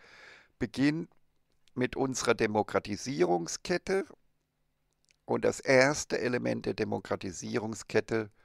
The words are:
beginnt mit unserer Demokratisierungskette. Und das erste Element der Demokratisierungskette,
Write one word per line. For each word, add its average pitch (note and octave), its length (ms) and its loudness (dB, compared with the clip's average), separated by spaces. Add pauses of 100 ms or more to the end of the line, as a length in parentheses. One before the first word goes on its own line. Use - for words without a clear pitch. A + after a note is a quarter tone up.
(580)
beginnt D3 520 -2 (640)
mit B2+ 220 -2
unserer B2+ 380 0
Demokratisierungskette. D#3+ 1700 -2 (1200)
Und A#2 180 -2
das G#2+ 160 2
erste C3+ 600 4
Element A#2 460 -2
der G#2+ 80 -2
Demokratisierungskette, G#2+ 1600 -4 (140)